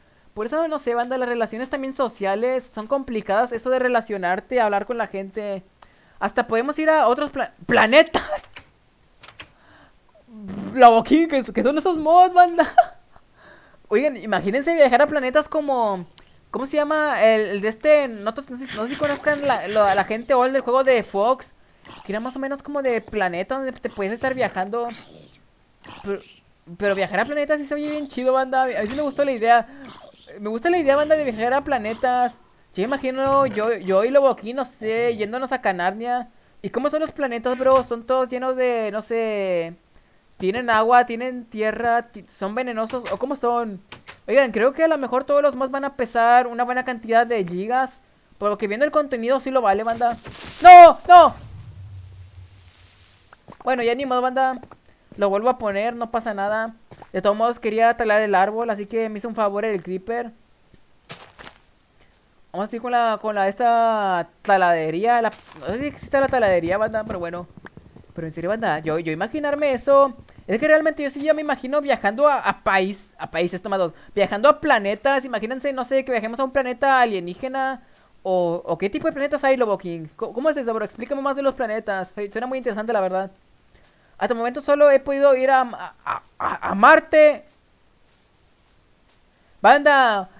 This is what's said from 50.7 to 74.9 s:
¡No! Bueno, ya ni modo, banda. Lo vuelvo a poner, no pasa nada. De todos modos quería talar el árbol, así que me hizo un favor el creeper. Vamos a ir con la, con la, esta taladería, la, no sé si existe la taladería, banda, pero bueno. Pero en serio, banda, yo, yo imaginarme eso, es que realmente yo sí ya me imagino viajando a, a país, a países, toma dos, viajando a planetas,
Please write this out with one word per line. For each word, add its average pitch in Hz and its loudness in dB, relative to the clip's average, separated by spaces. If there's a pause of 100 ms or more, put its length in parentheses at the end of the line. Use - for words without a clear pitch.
¡No! 349 10 (2250)
Bueno, 247 -2
ya 233 0
ni 269 -4
modo, 254 -2
banda. 254 0 (580)
Lo 202 0
vuelvo 208 0
a 254 -4
poner, 214 -4
no 233 -8
pasa 226 -6
nada. 214 -4 (380)
De 185 -4
todos 202 2
modos 233 -2
quería 226 2
talar 220 2
el 208 0
árbol, 214 0
así 202 -8
que 226 -4
me 208 -10
hizo 233 -10
un 220 -10
favor 208 -2
el 208 -4
creeper. 226 -8 (2250)
Vamos - -6
a 240 -8
ir 226 -10
con 247 -6
la, 233 0
con 214 -6
la, 196 0
esta 214 0 (140)
taladería, 185 2
la, 214 -2 (300)
no 131 -14
sé 214 -6
si 294 -8
existe - -4
la 269 2
taladería, 190 2
banda, 220 -4
pero 214 -10
bueno. 175 -10 (680)
Pero 165 -10
en 160 -10
serio, 170 -6
banda, 208 -2
yo, 160 -4
yo 165 -6
imaginarme 285 -4
eso, 277 4 (320)
es 202 -2
que 294 0
realmente 311 2
yo 277 -4
sí 277 -12
ya 302 0
me 302 -2
imagino 285 -4
viajando 262 0
a, 269 2
a - -4
país, 196 -2
a 151 -12
países, 175 -4
toma 202 -4
dos, 170 -2 (200)
viajando 208 2
a 294 2
planetas, 254 -2